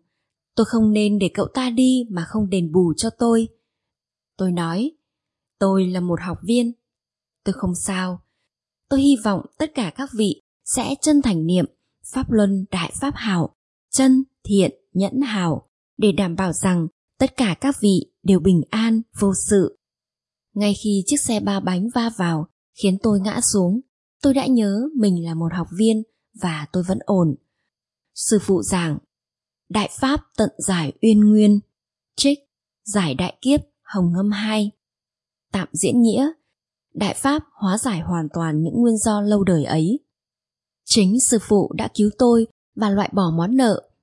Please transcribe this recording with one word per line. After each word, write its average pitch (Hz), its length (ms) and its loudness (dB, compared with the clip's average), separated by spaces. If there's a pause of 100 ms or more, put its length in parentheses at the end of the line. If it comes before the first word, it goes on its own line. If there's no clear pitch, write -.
(560)
"Tôi 226 80 2
không 220 280 2
nên 208 260 2
để 190 160 0
cậu - 200 -2
ta 254 160 -4
đi 254 400 2
mà 170 180 -6
không 214 220 -4
đền 175 220 -2
bù 175 240 2
cho 226 140 -4
tôi." 226 380 0 (880)
Tôi 185 160 -2
nói, 175 400 -4 (640)
"Tôi 190 280 2
là 180 140 -4
một 175 220 -2
học 175 200 -8
viên. 233 300 0 (720)
Tôi 196 80 -2
không 180 220 -4
sao. 185 480 -6 (640)
Tôi 277 120 0
hy 277 240 6
vọng 202 220 -2 (120)
tất 302 160 -4
cả 190 200 -4
các 269 200 -10
vị 208 280 -2 (220)
sẽ - 360 -4
chân 294 220 4
thành 165 240 0
niệm 180 180 2 (480)
Pháp - 180 -4
Luân 202 400 2
Đại 170 300 -6
Pháp 185 160 -4
hảo, 190 400 -4 (340)
chân, 262 340 4 (200)
thiện, 196 260 2 (220)
nhẫn 196 280 -2
hảo 196 500 -4 (260)
để 202 160 2
đảm 175 240 -2
bảo 190 160 -2
rằng 180 340 0 (320)
tất 269 180 0
cả 202 240 0
các 277 200 -2
vị 196 320 2 (100)
đều 185 180 4
bình 175 300 4
an, 226 320 0 (180)
vô 196 120 2 (180)
sự." 196 280 2 (760)
Ngay 208 200 0 (100)
khi 202 220 0
chiếc 285 140 0
xe 214 200 -2
ba 196 200 -2
bánh 185 340 -2
va 233 220 -2
vào 165 300 -2 (360)
khiến 196 200 0
tôi 208 180 2
ngã 208 200 -4
xuống, 196 400 0 (420)
tôi 277 120 4
đã 262 120 0
nhớ 226 500 0
mình 185 280 2
là 165 100 -6
một 165 200 -4
học 170 120 -4 (120)
viên 220 240 2 (380)
và 156 320 -4
tôi 180 100 -2
vẫn 180 180 -2
ổn. 175 340 2 (800)
Sư - 280 0
phụ 190 200 0
giảng, 170 360 -2 (720)
"Đại 208 200 -2 (120)
Pháp 277 200 0 (160)
tận 214 220 0
giải 170 340 -2 (100)
uyên 214 180 6
nguyên." 208 400 6 (560)
Trích, 285 220 0 (460)
Giải 190 300 -2
Đại 180 260 -6
Kiếp, 277 200 2 (220)
Hồng 180 300 0
Ngâm 196 180 0
hai. 214 400 -2 (800)
Tạm 190 200 -4
diễn 233 300 0
nghĩa, 233 300 2 (640)
Đại 202 200 -4
Pháp 196 280 -2 (100)
hóa 196 260 -2
giải 202 220 -4
hoàn 165 340 -4
toàn 160 280 -2
những 165 180 -4
nguyên 233 160 4
do 214 240 0
lâu 208 240 2
đời 170 200 2
ấy. 165 360 0 (840)
Chính 214 360 2
Sư 233 200 2
phụ 202 360 2
đã 220 180 -4
cứu 208 240 2
tôi 233 280 4 (280)
và 208 160 -2
loại 196 220 0
bỏ 180 240 0
món 185 200 0
nợ 233 340 2 (120)